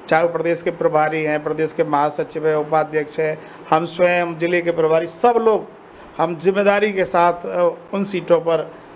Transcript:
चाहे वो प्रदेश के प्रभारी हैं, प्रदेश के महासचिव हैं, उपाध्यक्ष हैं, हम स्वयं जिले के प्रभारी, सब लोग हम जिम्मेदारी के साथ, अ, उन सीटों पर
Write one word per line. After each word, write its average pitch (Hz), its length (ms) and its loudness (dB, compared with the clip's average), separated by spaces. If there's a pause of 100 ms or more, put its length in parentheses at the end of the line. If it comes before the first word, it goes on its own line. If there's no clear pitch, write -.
चाहे 160 140 4
वो 170 60 0
प्रदेश 165 340 -2
के 180 80 -2
प्रभारी 156 520 0
हैं, 151 220 -2
प्रदेश 151 280 -2
के 165 120 -2
महासचिव 151 640 -2
हैं, 156 80 2
उपाध्यक्ष 151 640 -2
हैं, 156 180 -2 (320)
हम 160 140 4
स्वयं 175 540 0
जिले 170 220 0
के 170 100 0
प्रभारी, 165 360 2
सब 240 340 2
लोग 220 260 2 (520)
हम 165 180 -2
जिम्मेदारी 202 560 2
के 190 120 0
साथ, 175 280 2
अ, 175 440 0 (180)
उन 196 100 -2
सीटों 175 360 2
पर 165 320 -2 (240)